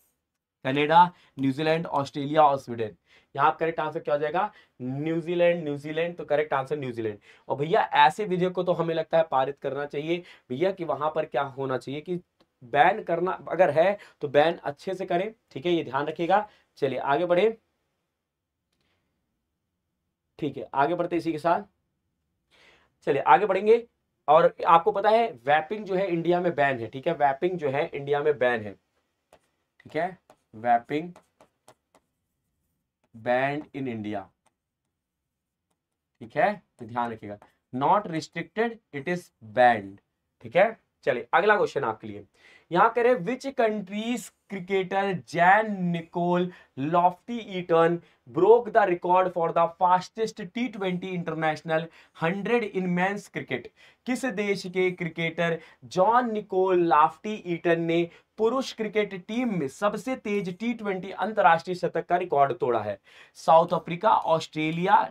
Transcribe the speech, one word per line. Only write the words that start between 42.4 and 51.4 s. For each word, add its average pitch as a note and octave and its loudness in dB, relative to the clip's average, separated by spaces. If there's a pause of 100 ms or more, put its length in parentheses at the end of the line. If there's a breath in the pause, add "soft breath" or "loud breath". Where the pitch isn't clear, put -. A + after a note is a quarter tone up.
यहाँ G3+ 4
कह A#3+ 0
रहे B3 4
हैं, F3+ -4
which B3+ -6 (100)
country's G#3+ -4 (220)
cricketer G3 -2 (260)
जैन G3+ 4
निकोल F3 -2 (280 loud breath)
लॉफ्टी F3 0 (200)
ईटन E3+ 2 (300 soft breath)
broke G#3 6
the A3 6
record F3+ 2
for E3 0
the E3 2 (120)
fastest F#3+ 0
T A#3+ -4
twenty F#3 -4
international D#3+ -2 (300 soft breath)